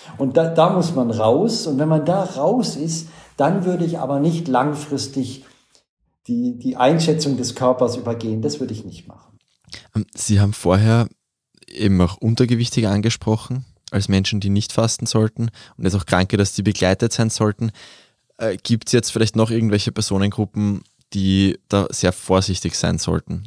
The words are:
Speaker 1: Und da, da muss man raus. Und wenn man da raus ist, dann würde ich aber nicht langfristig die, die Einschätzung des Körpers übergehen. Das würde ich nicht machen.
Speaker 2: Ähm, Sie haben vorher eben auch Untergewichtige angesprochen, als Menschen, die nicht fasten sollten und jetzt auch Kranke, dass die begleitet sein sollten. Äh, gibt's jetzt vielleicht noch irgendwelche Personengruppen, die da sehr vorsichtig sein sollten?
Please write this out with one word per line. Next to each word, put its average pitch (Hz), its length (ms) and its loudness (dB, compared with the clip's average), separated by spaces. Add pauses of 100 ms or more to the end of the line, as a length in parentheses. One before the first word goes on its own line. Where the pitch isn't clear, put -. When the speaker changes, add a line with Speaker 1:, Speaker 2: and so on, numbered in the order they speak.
(200)
Speaker 1:
Und 135 180 0
da, 165 120 4
da 165 200 4
muss 180 240 0
man 127 160 0
raus. 113 560 2
Und 143 140 -2
wenn 156 80 0
man 156 180 2
da 180 160 2
raus 180 540 0
ist, 156 320 -6 (300)
dann 175 280 2
würde 180 180 0
ich 165 140 -2
aber 139 220 -2
nicht 160 280 0
langfristig 131 960 -4 (840)
die, 120 320 -4
die 127 160 -4
Einschätzung 143 600 2
des 123 200 -6
Körpers 123 400 0
übergehen. 113 480 -4
Das 143 160 -4
würde 117 140 -6
ich 110 120 -12
nicht - 220 -18
machen. - 320 -20 (560)
Speaker 2:
Ähm, 104 180 -2
Sie - 260 2
haben 98 140 2
vorher 107 540 2 (600)
eben 98 340 2
auch 90 160 0
Untergewichtige 117 720 0
angesprochen, 110 760 -2 (240)
als 98 180 -2
Menschen, 98 320 0
die 98 120 -2
nicht 101 200 0
fasten 113 360 -2
sollten 110 420 0 (280)
und - 60 -6
jetzt 90 120 2
auch 98 100 -2
Kranke, 92 320 2
dass 98 160 0
die - 80 -4
begleitet 98 500 0
sein 113 200 0
sollten. 110 400 -2 (680)
Äh, 104 240 -4
gibt's - 300 -2
jetzt 120 200 2
vielleicht 110 240 0
noch 110 140 2
irgendwelche 113 420 0
Personengruppen, 101 920 -2 (300)
die 95 440 2 (120)
da 101 200 2
sehr - 220 0
vorsichtig 92 640 0
sein 87 240 -2
sollten? 85 480 -4